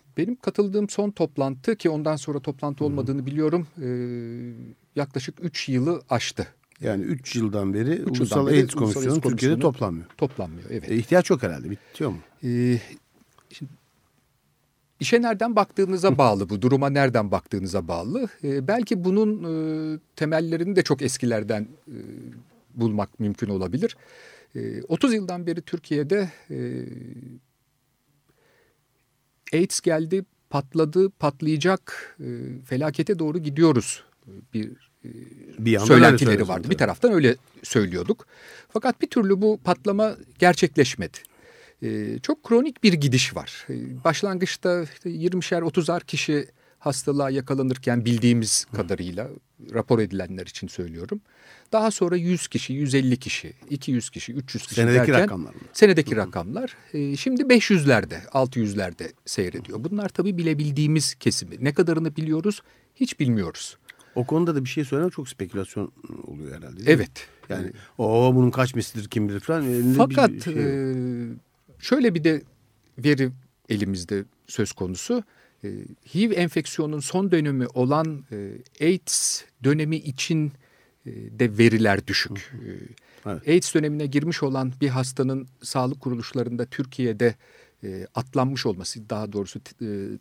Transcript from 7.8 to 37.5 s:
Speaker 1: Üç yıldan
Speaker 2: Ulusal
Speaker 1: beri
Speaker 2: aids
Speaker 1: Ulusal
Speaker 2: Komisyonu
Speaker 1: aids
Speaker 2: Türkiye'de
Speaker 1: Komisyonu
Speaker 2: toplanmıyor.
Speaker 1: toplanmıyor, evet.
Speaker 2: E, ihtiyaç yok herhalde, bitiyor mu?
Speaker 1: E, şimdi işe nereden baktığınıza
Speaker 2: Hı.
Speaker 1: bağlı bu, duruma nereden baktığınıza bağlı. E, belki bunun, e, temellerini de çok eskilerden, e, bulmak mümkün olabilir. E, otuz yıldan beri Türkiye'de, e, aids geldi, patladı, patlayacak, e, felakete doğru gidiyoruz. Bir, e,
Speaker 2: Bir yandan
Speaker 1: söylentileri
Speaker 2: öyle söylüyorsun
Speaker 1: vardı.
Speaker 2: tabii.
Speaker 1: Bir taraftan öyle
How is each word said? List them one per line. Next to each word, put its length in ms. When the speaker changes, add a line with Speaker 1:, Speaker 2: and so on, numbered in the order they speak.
Speaker 1:
Üç 80
yıldan 220
Speaker 2:
Ulusal 260
Speaker 1:
beri 100
Speaker 2:
aids 180
Speaker 1:
Ulusal 40
Speaker 2:
Komisyonu 360
Speaker 1:
aids 0
Speaker 2:
Türkiye'de 400
Speaker 1:
Komisyonu 60
Speaker 2:
toplanmıyor. 460
Speaker 1:
toplanmıyor, 540
evet. 200
Speaker 2:
E, 60
ihtiyaç 340
yok 120
herhalde, 280
bitiyor 400
mu? 80
Speaker 1:
E, 340
şimdi 220
işe 220
nereden 340
baktığınıza 540
Speaker 2:
Hı. 80
Speaker 1:
bağlı 300
bu, 140
duruma 280
nereden 400
baktığınıza 580
bağlı. 400
E, 240
belki 360
bunun, 400
e, 40
temellerini 600
de 60
çok 200
eskilerden, 640
e, 80
bulmak 460
mümkün 280
olabilir. 480
E, 280
otuz 320
yıldan 320
beri 160
Türkiye'de, 720
e, 360
aids 280
geldi, 440
patladı, 600
patlayacak, 1080
e, 40
felakete 540
doğru 200
gidiyoruz. 640
Bir, 160
e, 40
Speaker 2:
Bir 120
yandan 160
Speaker 1:
söylentileri 260
Speaker 2:
öyle 60
söylüyorsun 300
Speaker 1:
vardı. 140
Speaker 2:
tabii. 100
Speaker 1:
Bir 60
taraftan 340
öyle 240